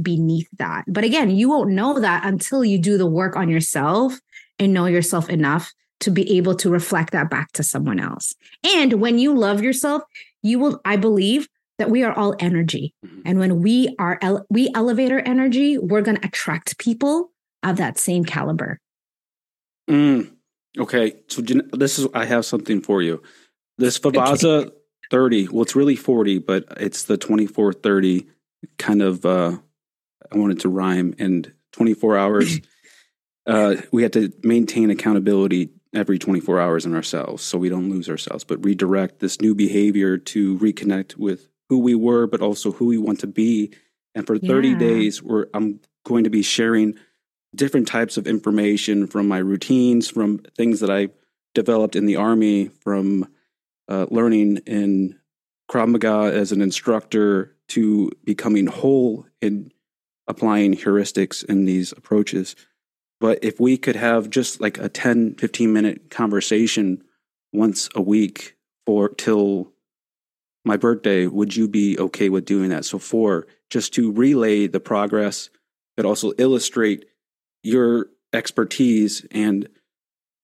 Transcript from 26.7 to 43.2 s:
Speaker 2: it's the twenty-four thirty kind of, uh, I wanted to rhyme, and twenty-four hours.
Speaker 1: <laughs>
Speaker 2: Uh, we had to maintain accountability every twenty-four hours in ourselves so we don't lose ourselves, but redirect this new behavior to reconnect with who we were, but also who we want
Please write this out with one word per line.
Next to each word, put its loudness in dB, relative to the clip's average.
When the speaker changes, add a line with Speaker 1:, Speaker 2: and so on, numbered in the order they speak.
Speaker 2:
it's -6
the 0
twenty-four 0
thirty 0
kind 0
of, 0
uh, 0
I -2
wanted 0
to 0
rhyme, 0
and -2
twenty-four 2
hours. 2
Speaker 1:
<laughs> -20
Speaker 2:
Uh, 2
we 4
had 2
to 2
maintain 2
accountability 0
every -2
twenty-four 0
hours 0
in -4
ourselves -6
so -6
we 0
don't -4
lose -6
ourselves, -8
but -6
redirect 0
this -4
new 2
behavior 2
to -2
reconnect -2
with -6
who 2
we 2
were, 2
but -2
also -2
who 0
we 2
want -2